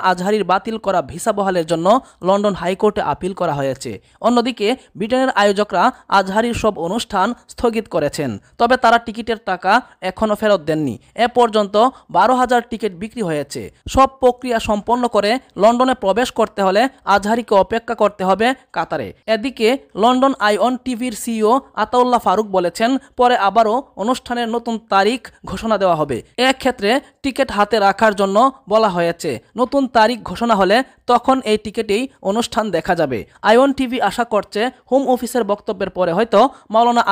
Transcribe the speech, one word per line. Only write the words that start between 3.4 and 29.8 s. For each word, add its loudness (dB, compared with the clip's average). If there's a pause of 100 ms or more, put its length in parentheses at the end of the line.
হয়েছে। -6 (300)
অন্যদিকে 0 (300)
ব্রিটেনের 0
আয়োজকরা 2 (340)
আজহারীর 0
সব 0
অনুষ্ঠান -2 (200)
স্থগিত -2
করেছেন, -2 (280)
তবে 2
তারা 4
টিকিটের -8
টাকা 0 (380)
এখনও -2
ফেরত 2
দেননি। -2 (300)
এ 4
পর্যন্ত 2 (360)
বারো 4
হাজার 2
টিকিট -6 (100)
বিক্রি -10
হয়েছে। -6 (320)
সব 4 (120)
প্রক্রিয়া 0
সম্পন্ন -2
করে 0 (260)
লন্ডনে 2 (100)
প্রবেশ 0
করতে -2
হলে 2 (320)
আজহারীকে 0 (100)
অপেক্ষা -6
করতে -2
হবে 2 (260)
কাতারে। -6 (260)
এদিকে -2 (280)
লন্ডন 2
আই 2
অন 0 (100)
টিভির -6
সিইও 0 (240)
আতাউল্লাহ 2
ফারুক 0 (100)
বলেছেন, 0 (260)
পরে 4 (120)
আবারও 2 (220)
অনুষ্ঠানের -4
নতুন -4 (180)
তারিখ 2 (260)
ঘোষণা -2
দেওয়া 2
হবে। -2 (340)
এক্ষেত্রে -2 (320)
টিকিট -2
হাতে 0
রাখার 2
জন্য 0 (320)
বলা 2
হয়েছে। -2 (260)
নতুন 0